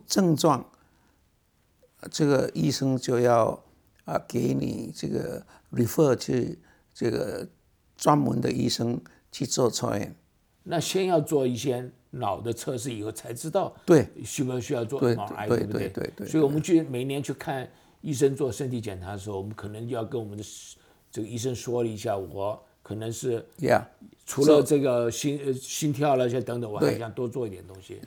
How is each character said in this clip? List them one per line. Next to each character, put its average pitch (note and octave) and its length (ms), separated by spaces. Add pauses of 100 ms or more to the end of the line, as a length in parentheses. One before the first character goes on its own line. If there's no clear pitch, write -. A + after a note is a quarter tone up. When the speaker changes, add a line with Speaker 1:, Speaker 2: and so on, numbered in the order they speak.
Speaker 1:
症 F3 300
状， C3+ 280 (1500)
这 - 120
个 C3+ 300
医 D#3 160
生 C3+ 260
就 B2 240
要， A#2+ 440 (420)
啊， - 220
给 B2 260
你 C3+ 420
这 - 120
个 - 360 (300)
refer B2+ 420
去 C3+ 440 (340)
这 - 180
个 - 360 (480)
专 D3+ 220
门 B2+ 220
的 B2+ 120
医 B2+ 180
生 A#2 300 (320)
去 - 140
做 B2 240
测 A2+ 280
验。 - 180 (480)
Speaker 2:
那 E3+ 160
先 F#3 280
要 E3+ 140
做 C3+ 240
一 B2 100
些 B2 360 (200)
脑 G2+ 300
的 A2+ 100
测 B2+ 260
试 A#2+ 160
以 G#2 100
后 A2 80
才 A#2+ 220
知 D#3 180
道 F3+ 240 (100)
Speaker 1:
对。 D3 220 (160)
Speaker 2:
需 C#3 200
不 B2+ 160
需 A#2+ 140
要 A#2+ 100
做 B2 160
Speaker 1:
对， A#2+ 140
Speaker 2:
M A2 120
R G#2 100
I， G#2 120
Speaker 1:
对， A#2+ 100
Speaker 2:
对 - 100
不 G#2 60
对？ A2+ 60
Speaker 1:
对， G2 100
对， - 260
对， - 120
Speaker 2:
所 D#3 120
以 D#3 40
我 C#3 60
们 D3 120
去， E3 200
每 C3 220
年 C#3 180
去 C3+ 120
看 C3 360 (320)
医 D#3 120
生 C3+ 200
做 C3+ 180
身 B2+ 200
体 B2 80
检 G#2 200
查 F#2 120
的 G#2 60
时 G2 120
候， G2+ 80
我 G2 60
们 G#2 100
可 - 140
能 A2 200
就 B2 80
要 A2+ 80
跟 A#2+ 160
我 A2 60
们 G#2 120
的 G#2+ 60 (680)
这 - 100
个 A2 60
医 A#2 100
生 B2 160
说 A#2+ 300
了 A#2 60
一 A2 60
下， G#2 220
我 G2 420 (220)
可 - 140
能 A2+ 160
是 A2+ 340 (140)
Speaker 1:
Yeah。 B2 240 (420)
Speaker 2:
除 - 180
了 D3 180
这 C#3+ 180
个 B2 300
心， C#3+ 360
呃， C3+ 80
心 D3 400
跳 C#3 240
了 B2 100
一 - 40
些 B2+ 100
等 A#2+ 180
等， A#2 100
我 G#2 100
还 D3 80
Speaker 1:
对。 A#2 120
Speaker 2:
想 A2+ 140
多 B2 160
做 B2 180
一 - 20
点 F2+ 160
东 F#2+ 160
西。 G2 260